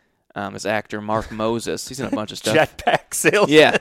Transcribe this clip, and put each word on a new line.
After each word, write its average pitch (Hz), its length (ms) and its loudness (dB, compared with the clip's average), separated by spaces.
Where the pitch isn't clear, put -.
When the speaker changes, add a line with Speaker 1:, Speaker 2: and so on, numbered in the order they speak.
Speaker 1:
um, 101 180 -10
this 104 120 -12
actor, 107 340 -4
Mark 107 320 -4
Moses. 110 560 -4
He's 127 140 -12
in 110 60 -6
a - 40 -6
bunch 107 220 -6
of 95 40 -12
stuff. 107 200 -2
Speaker 2:
Jetpack - 560 -2
salesman? 165 440 2
Speaker 1:
Yeah, 147 240 8